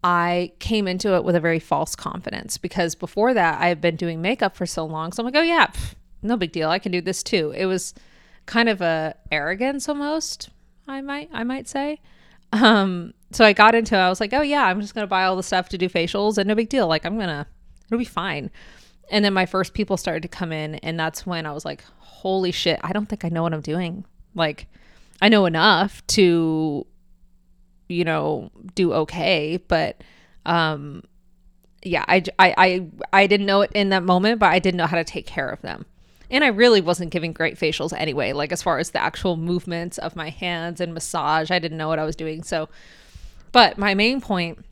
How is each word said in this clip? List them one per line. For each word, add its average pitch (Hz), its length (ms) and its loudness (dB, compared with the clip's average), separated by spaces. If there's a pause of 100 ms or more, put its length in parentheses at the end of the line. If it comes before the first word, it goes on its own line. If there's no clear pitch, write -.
I 175 560 2
came 214 300 -2
into 185 260 0
it 170 100 2
with 175 120 2
a 170 40 4
very 165 180 0
false 156 360 -2
confidence - 640 -10
because 170 360 -4
before 214 400 0
that 165 260 2
I 175 80 2
had 165 120 0
been 170 160 0
doing 165 260 -6
makeup 202 340 0
for 180 100 -4
so 165 180 -6
long. 160 280 -6
So 233 100 -6
I'm 233 40 -4
like, 254 100 -2
"Oh 311 60 4
yeah, 330 240 4
pff, - 280 -10 (280)
no 233 140 -2
big 180 160 -4
deal. 156 180 -2
I 180 80 0
can 196 120 -6
do 180 100 0
this 165 220 -6
too." 156 320 -2
It 190 120 -2
was 185 260 -4 (540)
kind 233 220 2
of 196 120 -2
a 160 340 0 (160)
arrogance 196 580 -2
almost, 294 600 -6 (400)
I 269 140 -10
might, 285 300 -10
I 226 120 -6
might 254 240 -6
say. 294 320 -6 (520)
Um, 196 600 4 (180)
so - 140 6
I 208 80 10
got 214 220 8
into 233 200 2
it. 196 40 6
I 185 100 6
was 185 120 0
like, 214 120 -4
"Oh 269 80 2
yeah, 285 240 2
I'm 185 160 2
just 202 140 -10
gonna 208 120 -4
buy 190 180 0
all 185 120 2
the 190 60 -4
stuff 185 260 -2
to 190 100 -8
do 180 100 0
facials 202 500 0
and 196 100 0
no 214 60 2
big 220 160 0
deal. 233 180 2
Like, 160 160 0
I'm 196 140 -4
gonna, 156 280 -4 (400)
it'll 226 120 -2
be 247 80 -2
fine." 165 440 -6 (600)
And 208 140 2
then 202 100 2
my 185 100 2
first 185 300 -4
people 202 220 -2
started 165 260 -4
to 160 60 -10
come 170 220 -8
in, 156 260 -6
and 165 220 -8
that's 160 280 -6
when 170 180 -6
I 151 80 -8
was 151 140 -10
like, 143 180 -10 (140)
"Holy 190 540 -2
shit, - 300 0
I 175 100 -6
don't 208 140 -4
think - 180 -8
I 170 40 -2
know 165 140 -2
what 165 100 0
I'm 156 80 -6
doing." 170 460 -6 (280)
Like, 156 320 -4 (540)
I 202 80 6
know 208 160 6
enough 175 640 2
to, 160 800 2 (1000)
you 175 160 -2
know, 156 480 -2 (240)
do 175 160 2
okay, 160 640 0 (100)
but, 160 340 0 (460)
um, 156 560 -2 (800)
yeah, 175 240 -2
I 185 140 4
j-, 185 180 -8
I, 185 180 8
I, 185 300 2 (260)
I 196 140 6
didn't 202 200 2
know 196 160 4
it - 120 0
in 202 140 2
that 190 160 2
moment, 185 340 2
but 202 120 4
I 180 100 4
didn't 180 180 0
know 170 80 2
how 165 100 0
to 165 60 0
take - 240 -10
care 135 220 -6
of - 140 -10
them. - 220 -12 (460)
And 285 140 2
I 269 40 4
really 220 320 6
wasn't 170 300 -2
giving 165 220 -4
great - 260 -4
facials 160 340 -2
anyway, 135 400 -2
like, 147 200 -4
as 170 100 -6
far 160 160 0
as - 120 -4
the - 120 -2
actual - 340 -2
movements 170 600 -6
of - 160 -8
my 160 160 -10
hands 170 500 -6
and 170 140 -6
massage, 160 560 -2
I 185 80 2
didn't 160 200 -6
know 156 100 -4
what 160 100 0
I 156 60 -2
was 156 100 -4
doing. 160 300 -8
So, 160 240 -4 (840)
but 233 260 6
my 202 180 0
main 233 260 2
point 175 520 -4